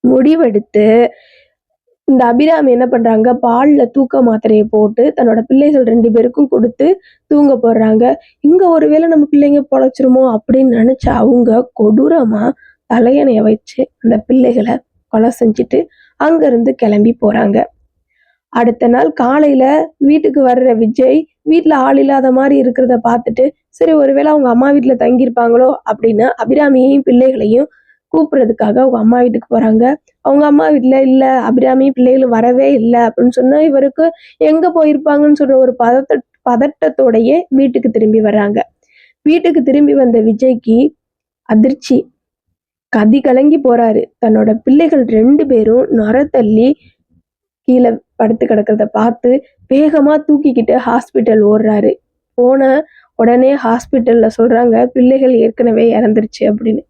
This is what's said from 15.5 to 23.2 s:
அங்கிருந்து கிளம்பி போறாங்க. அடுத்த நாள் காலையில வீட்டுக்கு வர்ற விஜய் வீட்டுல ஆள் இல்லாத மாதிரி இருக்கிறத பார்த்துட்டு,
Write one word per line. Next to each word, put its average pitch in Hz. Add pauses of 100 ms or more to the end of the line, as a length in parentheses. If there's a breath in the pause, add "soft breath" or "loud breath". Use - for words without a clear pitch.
அங்கிருந்து 285
கிளம்பி 214
போறாங்க. 214 (840)
அடுத்த 240
நாள் 285
காலையில 285
வீட்டுக்கு 285
வர்ற 247
விஜய் 254 (240)
வீட்டுல 320
ஆள் 269
இல்லாத 269
மாதிரி 277
இருக்கிறத 247
பார்த்துட்டு, 240 (180)